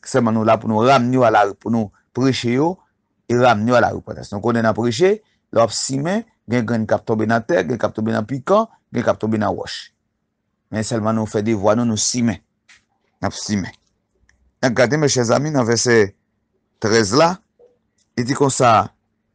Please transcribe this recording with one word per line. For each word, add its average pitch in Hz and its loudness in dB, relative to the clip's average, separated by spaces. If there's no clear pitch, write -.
Sèlman 117 0
nou 110 0
la 113 4
pou 113 -10
nou 110 2
ramne 127 2
yo 127 2
a 113 4
lari, 104 2
pou - -6
nou 113 -2
preche 123 0
yo, 160 0
e 117 0
ramne 120 2
yo 123 4
a 110 4
lari. 95 -2
Pandans - -14
nou 101 -8
konnen 117 0
nan 107 2
preche, 123 0
lè - 0
w 113 6
ap 110 -2
simen, 165 -4
gen 120 0
grenn 110 -2
k 107 0
ap - -8
tonbe 110 -2
nan 113 0
tè, 180 0
gen 117 -4
k - -2
ap - -6
tonbe 110 -4
nan 110 -4
pikan, 196 0
gen 117 -4
k 110 2
ap 95 -2
tonbe 107 -2
nan 98 -2
wòch, - -12
men 107 -4
sèlman 110 -2
nou 110 -4
fè 107 -4
devwa 107 0
nou. 120 0
Nou 107 -2
simen, 120 -4
n 95 -4
ap - -14
simen. 123 -6
Nan 131 0
gade 127 2
mechè, 131 2
zanmi, 135 0
nan 127 0
vèsè 117 4
trèz 107 2
la, 170 4
li 120 -2
di 135 -2
konsa: 123 2